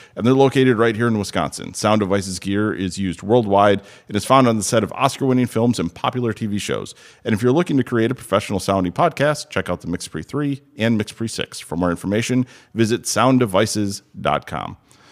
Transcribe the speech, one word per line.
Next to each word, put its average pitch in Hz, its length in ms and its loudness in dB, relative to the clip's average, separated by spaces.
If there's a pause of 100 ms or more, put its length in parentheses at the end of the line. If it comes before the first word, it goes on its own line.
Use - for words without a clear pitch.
(140)
and 104 120 -2
they're 127 80 6
located 131 440 4
right 117 160 2
here 117 140 0
in 113 100 0
Wisconsin. 87 560 -4
Sound 107 280 2
Devices 95 360 -2
gear 98 360 -2
is 90 240 -6
used 95 260 -4
worldwide 101 580 4 (280)
and - 80 -2
is 98 80 -4
found 135 200 6
on 113 120 2
the 101 60 -4
set 113 200 2
of 92 80 -4
Oscar-winning 127 560 0
films 113 320 0
and 82 160 -4
popular 120 380 -4
T 113 140 -6
V 101 120 -4
shows. 92 340 -6 (300)
And 113 100 0
if 101 80 0
you're 123 120 4
looking 165 240 0
to 123 80 2
create 117 260 0
a 127 40 -4
professional 101 440 -2
sounding 92 320 0
podcast, 147 600 0
check 95 180 -4
out 87 100 -4
the - 80 -14
Mixpre 82 380 -8
three 139 380 -6 (140)
and 110 220 2
Mixpre 110 300 -6
six. - 320 -10
For - 160 -10
more 87 140 0
information, 117 540 -2 (280)
visit 113 340 0
sound 127 320 2
devices 104 640 0 (180)
dot 71 280 -2
com. 53 280 -10 (360)